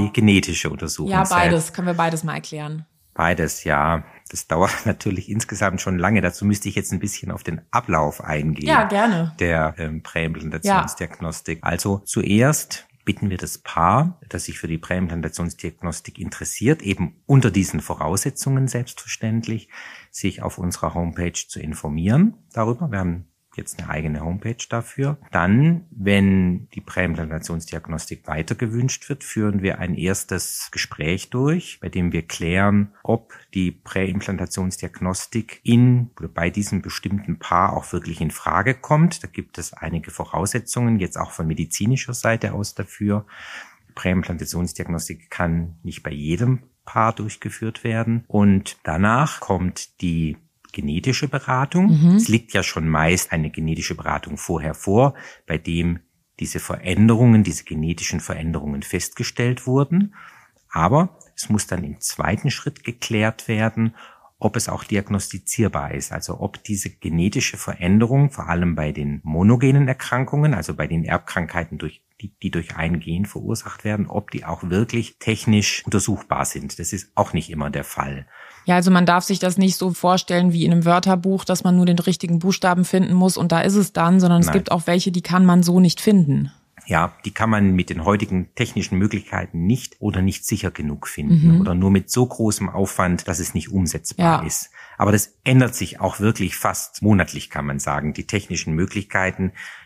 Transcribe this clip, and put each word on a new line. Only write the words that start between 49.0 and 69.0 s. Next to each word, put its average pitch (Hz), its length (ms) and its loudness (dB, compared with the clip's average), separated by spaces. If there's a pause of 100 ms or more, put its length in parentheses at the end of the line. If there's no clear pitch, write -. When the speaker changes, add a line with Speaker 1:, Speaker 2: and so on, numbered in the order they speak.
Speaker 1:
kommt - 640 -4
die 82 360 -2 (340)
genetische 90 560 -2
Beratung. 139 600 0
Speaker 2:
Mhm. 165 280 8
Speaker 1:
Es 226 120 4
liegt - 260 -2
ja 98 80 2
schon 80 260 -2
meist 80 440 2
eine 78 180 -2
genetische 80 460 -4
Beratung 73 420 -6
vorher 78 360 -4
vor, 120 420 2 (320)
bei 80 100 -4
dem 85 420 -2 (400)
diese 80 200 -6
Veränderungen, 110 840 6
diese 85 200 -4
genetischen 80 560 -4
Veränderungen 73 640 -4
festgestellt - 800 -4
wurden. 151 480 2 (560)
Aber 120 480 2 (180)
es - 140 -10
muss 104 160 2
dann - 200 -4
im - 160 -10
zweiten - 500 -2
Schritt - 320 -8
geklärt 110 640 -2
werden, 113 480 0 (420)
ob 113 200 0
es - 100 -4
auch - 160 -6
diagnostizierbar 98 1080 -2
ist, 71 180 -8
also - 300 -8
ob - 240 -8
diese 101 240 -6
genetische - 640 -2
Veränderung, 117 760 2
vor - 180 -10
allem 87 260 0
bei 78 160 -2
den 71 320 -6